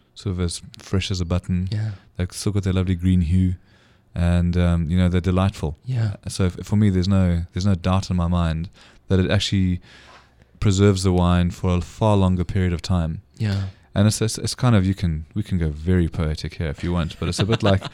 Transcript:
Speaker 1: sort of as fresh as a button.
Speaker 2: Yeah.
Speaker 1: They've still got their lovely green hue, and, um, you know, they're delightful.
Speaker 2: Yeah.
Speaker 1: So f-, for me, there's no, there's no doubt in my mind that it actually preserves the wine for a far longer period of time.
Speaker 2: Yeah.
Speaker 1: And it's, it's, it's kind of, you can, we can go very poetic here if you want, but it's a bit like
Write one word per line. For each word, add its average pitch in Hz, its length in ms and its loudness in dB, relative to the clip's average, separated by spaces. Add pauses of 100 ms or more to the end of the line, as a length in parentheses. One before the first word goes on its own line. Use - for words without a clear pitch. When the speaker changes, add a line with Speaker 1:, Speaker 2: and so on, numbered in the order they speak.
(160)
Speaker 1:
sort - 160 -8
of 90 80 -6
as 87 220 -4 (160)
fresh - 340 -4
as 92 80 -4
a 87 60 -2
button. 90 440 -2
Speaker 2:
Yeah. 107 220 -4 (240)
Speaker 1:
They've 90 160 -4
still - 220 -6
got 101 100 -2
their 95 80 0
lovely 92 240 0
green 92 260 2
hue, 92 340 2 (600)
and, 87 400 0
um, 85 340 2
you 90 80 2
know, 90 120 4
they're 90 100 2
delightful. 90 640 0
Speaker 2:
Yeah. 113 320 -2 (140)
Speaker 1:
So 98 160 -2
f-, 90 180 -4
for 104 140 -2
me, 104 120 4
there's 92 200 2
no, 90 320 2 (100)
there's 90 140 -4
no 98 100 2
doubt 95 340 -2
in 92 60 0
my 85 120 0
mind 85 420 -2 (400)
that 92 100 4
it 92 100 2
actually 92 520 0 (800)
preserves 98 420 4
the 95 80 2
wine 87 400 2
for 90 240 -2
a 87 60 0
far 107 340 0
longer 92 300 2
period 92 260 -2
of 82 100 -6
time. 85 400 -2 (140)
Speaker 2:
Yeah. 98 280 -2 (300)
Speaker 1:
And 101 140 4
it's, - 140 0
it's, 107 160 -2
it's - 180 -6
kind 120 220 4
of, 95 80 4
you 95 100 2
can, 80 380 -4
we 104 100 -4
can 95 140 -4
go 82 120 0
very 85 380 0
poetic 78 460 -4
here 82 140 -6
if 78 180 -6
you 87 80 -2
want, 82 260 -4
but 85 80 -4
it's 85 120 -4
a 98 60 0
bit 110 180 -2
like 98 180 2 (120)